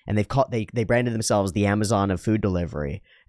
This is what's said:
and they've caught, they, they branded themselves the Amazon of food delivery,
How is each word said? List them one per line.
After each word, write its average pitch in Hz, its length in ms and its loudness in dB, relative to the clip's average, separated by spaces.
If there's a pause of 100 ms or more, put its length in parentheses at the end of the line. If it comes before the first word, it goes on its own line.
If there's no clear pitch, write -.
and 107 140 -2
they've 104 80 2
caught, 131 240 0
they, 110 220 -2
they 117 100 -2
branded 120 320 2
themselves 104 380 0
the 101 140 2
Amazon 101 440 2
of 90 100 -2
food 110 200 0
delivery, 82 640 -4 (240)